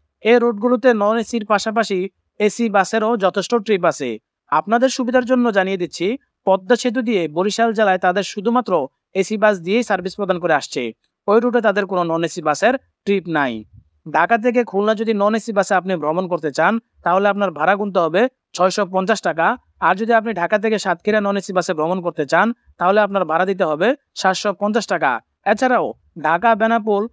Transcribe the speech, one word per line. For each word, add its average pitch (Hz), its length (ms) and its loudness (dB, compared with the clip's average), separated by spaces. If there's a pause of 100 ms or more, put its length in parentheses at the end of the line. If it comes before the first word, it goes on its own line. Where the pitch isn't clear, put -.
(240)
এই 233 160 6
রুটগুলোতে 240 540 2
নন 214 240 0
এসির 226 280 -4
পাশাপাশি 208 540 0 (400)
এসি 214 300 0
বাসেরও 214 480 0
যথেষ্ট 185 340 0 (120)
ট্রিপ 190 220 0
আছে। 147 240 0 (420)
আপনাদের 226 380 2
সুবিধার 247 360 0
জন্য 247 260 2
জানিয়ে 190 300 0
দিচ্ছি, 170 260 -4 (400)
পদ্মা 190 280 2
সেতু 247 260 -2
দিয়ে 214 260 0
বরিশাল 196 460 0
জেলায় 196 260 2
তাদের 185 340 0
শুধুমাত্র 220 400 -2 (420)
এসি 196 220 -2
বাস 208 220 4
দিয়েই 196 240 0
সার্ভিস 185 320 -4
প্রদান 185 240 -2
করে 165 140 0
আসছে। 135 300 -2 (440)
ওই 214 120 4
রুটে 240 220 0
তাদের 202 240 0
কোনো 180 180 -2
নন 165 200 -2
এসি 165 180 -6
বাসের 160 320 2 (280)
ট্রিপ 196 260 -2
নাই। 147 260 -2 (600)
ঢাকা 170 240 2
থেকে 240 260 0
খুলনা 208 320 0
যদি 220 180 -2
নন 202 220 0
এসি 226 180 -6
বাসে 196 220 0
আপনি 185 200 0
ভ্রমণ 160 320 -2
করতে 160 240 -4
চান, 170 220 2 (300)
তাহলে 190 260 2
আপনার 202 220 -2
ভাড়া 160 240 0
গুনতে 196 240 -2
হবে 165 220 2 (320)
ছয়শো 185 320 0
পঞ্চাশ 185 360 -2
টাকা। 165 260 0 (320)
আর 165 160 2
যদি 220 180 -2
আপনি 226 200 2
ঢাকা 175 260 0
থেকে 214 200 0
সাতক্ষীরা 208 420 -2
নন 202 160 0
এসি 196 160 -8
বাসে 180 200 0
ভ্রমণ 165 280 -2
করতে 165 240 -4
চান, 175 220 2 (300)
তাহলে 190 240 2
আপনার 196 240 0
ভাড়া 160 200 0
দিতে 190 180 -2
হবে 156 240 0 (280)
সাতশো 190 340 -2 (100)
পঞ্চাশ 208 280 -2
টাকা। 151 240 0 (340)
এছাড়াও 220 420 2 (360)
ঢাকা 175 320 2
বেনাপোল 214 580 0